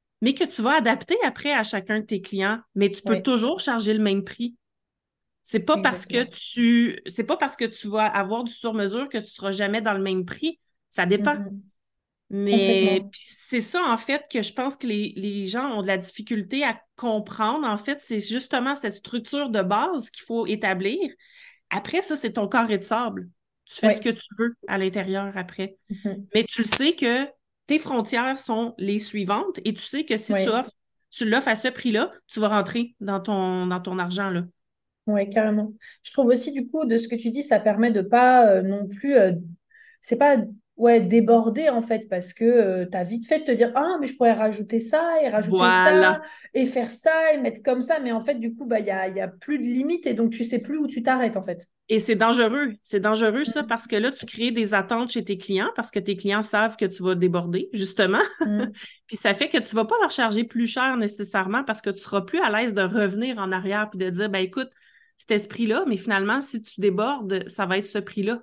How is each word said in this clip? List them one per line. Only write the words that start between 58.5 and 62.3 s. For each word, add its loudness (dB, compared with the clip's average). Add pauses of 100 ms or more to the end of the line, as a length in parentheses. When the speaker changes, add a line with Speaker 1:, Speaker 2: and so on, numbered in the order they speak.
Speaker 1:
<laughs> -20
Puis -6
ça 2
fait -2
que 2
tu -2
vas 2
pas 0
leur 2
charger 0
plus -2
cher -2
nécessairement -2
parce -4
que -4
tu 0
seras 2
plus -4